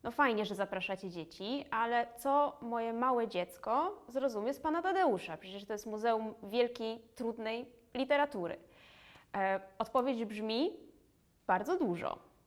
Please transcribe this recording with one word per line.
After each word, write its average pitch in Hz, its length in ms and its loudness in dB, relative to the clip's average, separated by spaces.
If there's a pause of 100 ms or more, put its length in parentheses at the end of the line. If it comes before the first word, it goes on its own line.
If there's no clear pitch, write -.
„No 233 80 -4
fajnie, 233 340 4
że 196 100 -4
zapraszacie 190 560 -4
dzieci, 190 600 -6
ale 233 360 2 (100)
co 285 460 2
moje 233 300 -2
małe 240 360 2
dziecko 311 800 -2
zrozumie 240 460 0
z 277 60 -10
Pana 330 220 0
Tadeusza? 330 540 2
Przecież 190 280 -12
to 220 80 -6
jest 208 140 -6
muzeum 220 560 0
wielkiej, 226 600 0 (120)
trudnej 226 520 -4 (280)
literatury”. 262 640 2 (800)
E, 190 240 2 (180)
odpowiedź 247 460 2
brzmi: 220 520 0 (680)
bardzo 208 320 2
dużo. 185 400 -2 (280)